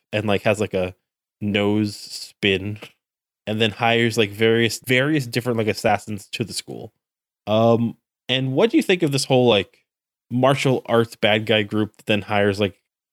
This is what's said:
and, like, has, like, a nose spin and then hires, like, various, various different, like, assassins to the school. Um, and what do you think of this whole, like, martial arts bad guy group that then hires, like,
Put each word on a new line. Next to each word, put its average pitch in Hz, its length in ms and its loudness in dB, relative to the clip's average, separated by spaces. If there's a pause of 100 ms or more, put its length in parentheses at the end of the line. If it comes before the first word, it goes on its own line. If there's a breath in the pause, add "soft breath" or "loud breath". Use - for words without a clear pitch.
(140)
and, 107 140 -2
like, 101 160 0
has, 104 160 2
like, 98 160 -4
a 92 180 -4 (480)
nose 104 540 0
spin 101 800 -4 (720)
and 107 140 -4
then 107 100 0
hires, 117 460 0
like, 107 120 2
various, 113 560 0
various 135 400 0
different, 117 320 -4
like, 110 100 -2
assassins 107 640 -2
to - 120 -6
the 95 100 -12
school. - 400 -14 (540)
Um, 113 500 2 (300)
and 131 260 -2
what 196 160 2
do 330 80 0
you 277 60 2
think 185 180 0
of 151 100 0
this 135 140 -2
whole, 127 220 4
like, 101 400 0 (420)
martial 127 560 0
arts 117 300 0
bad 107 320 0
guy 107 160 2
group 107 340 -2
that - 80 -20
then 104 160 0
hires, 101 380 2
like, 98 200 -2 (340)